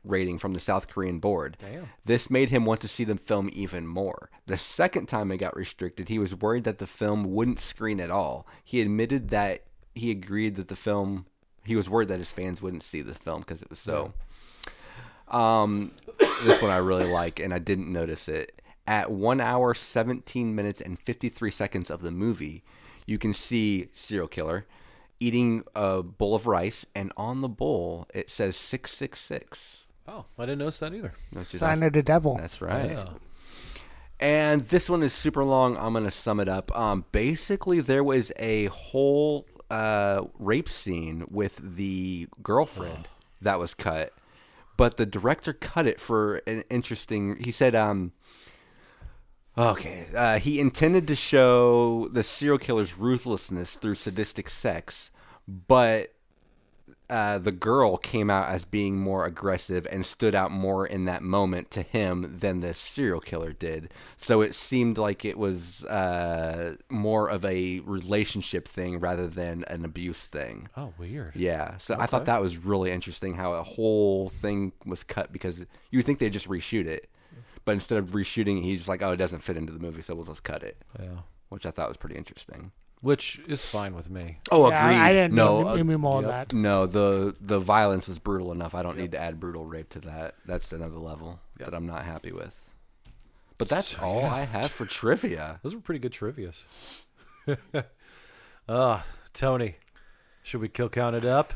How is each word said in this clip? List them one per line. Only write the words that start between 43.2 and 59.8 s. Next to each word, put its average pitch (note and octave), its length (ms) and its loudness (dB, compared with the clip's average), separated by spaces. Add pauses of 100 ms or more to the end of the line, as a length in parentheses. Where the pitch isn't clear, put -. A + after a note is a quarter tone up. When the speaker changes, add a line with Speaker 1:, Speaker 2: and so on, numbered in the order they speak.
Speaker 1:
that G2 180 2
was E2+ 140 -4
cut, D#2+ 400 -2 (640)
but A#2+ 220 6
the A2+ 80 4
director A2+ 480 0
cut - 320 0
it A2+ 160 2
for G#2+ 440 2
an A2 220 -4
interesting, G#2+ 760 -2
he A#2+ 80 -4
said, B2 240 4
um, G2+ 380 2 (1400)
okay, F2 580 0
uh, A2+ 240 4
he C#3+ 220 0
intended D#3+ 480 4
to D3+ 60 2
show B2 960 8
the A#2+ 100 2
serial C#3+ 360 2
killer's G#2+ 400 0
ruthlessness G2+ 800 -2
through G#2+ 180 -2
sadistic G2+ 560 -6
sex, - 600 -6 (360)
but, A2 640 4 (1000)
uh, G#2 280 0
the F#2+ 140 0
girl G#2+ 460 4
came G#2 320 0
out F#2+ 180 4
as F2+ 160 -4
being G2+ 340 0
more F#2+ 280 0
aggressive F2+ 680 -2